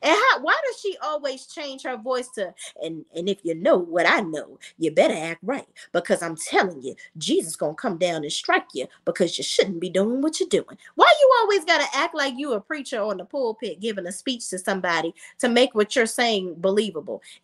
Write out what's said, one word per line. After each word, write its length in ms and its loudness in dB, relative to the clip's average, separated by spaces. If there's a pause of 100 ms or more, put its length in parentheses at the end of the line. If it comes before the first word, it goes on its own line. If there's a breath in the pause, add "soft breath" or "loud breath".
And 140 4
how, 260 4
why 260 2
does 120 -6
she 220 -6
always 440 -6
change 380 -12
her 140 -6
voice 380 -4
to, 180 -6 (280 loud breath)
And, 240 -8 (100)
and 140 -4
if 140 0
you 120 -2
know 220 4
what 320 0
I 120 4
know, 380 -6 (180 loud breath)
you 140 0
better 220 4
act 300 -6
right, 240 -6 (260 loud breath)
because 280 0
I'm 140 -6
telling 460 -2
you, 140 -10 (220 loud breath)
Jesus 380 -2
gonna 200 -4
come 220 -4
down 260 0
and 80 -6
strike 420 -2
you 140 -6 (180 soft breath)
because 320 0
you 60 -6
shouldn't 360 0
be 100 -4
doing 320 0
what 180 -2
you're 100 -2
doing? 280 0 (180 loud breath)
Why 160 8 (100)
you 100 10 (100)
always 240 2
gotta 200 4 (100)
act 200 0
like 220 -2
you 160 -4
a 80 -2
preacher 400 -6
on 160 -2
the 80 -10
pulpit 560 -6
giving 260 -4
a 40 -8
speech 380 -6
to 100 -6
somebody 540 0 (260 loud breath)
to 100 2
make 260 4
what 200 2
you're 100 4
saying 520 0
believable? 640 -2 (220 loud breath)